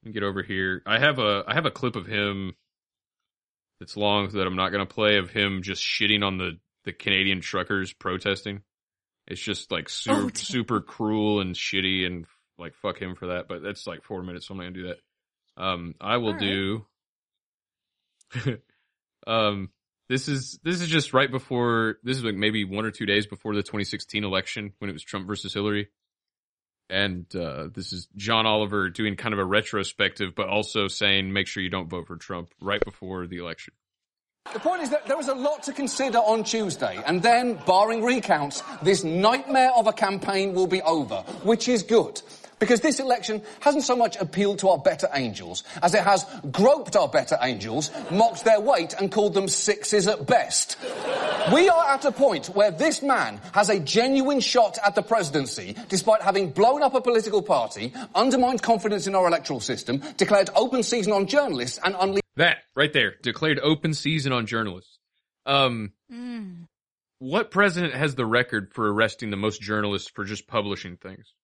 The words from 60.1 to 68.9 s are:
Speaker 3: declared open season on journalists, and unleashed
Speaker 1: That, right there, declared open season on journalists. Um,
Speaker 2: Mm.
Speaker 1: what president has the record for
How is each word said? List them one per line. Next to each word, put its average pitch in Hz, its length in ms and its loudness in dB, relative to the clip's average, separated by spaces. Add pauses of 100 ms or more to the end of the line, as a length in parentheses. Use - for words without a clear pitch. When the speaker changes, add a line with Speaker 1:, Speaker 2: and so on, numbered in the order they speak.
Speaker 3:
declared 196 400 4
open 240 280 2
season 208 280 0
on 196 160 2
journalists, 175 560 0
and 190 160 -2
unleashed 196 240 0 (140)
Speaker 1:
That, 160 220 2 (160)
right 151 180 2
there, 113 300 2
declared 143 360 0
open 151 340 0
season 147 380 -2
on 120 140 0
journalists. 107 540 -6 (460)
Um, 123 460 2 (180)
Speaker 2:
Mm. 226 580 -12 (520)
Speaker 1:
what 170 320 -2
president 180 420 2
has 139 220 0
the 123 100 0
record 113 480 2
for 107 200 0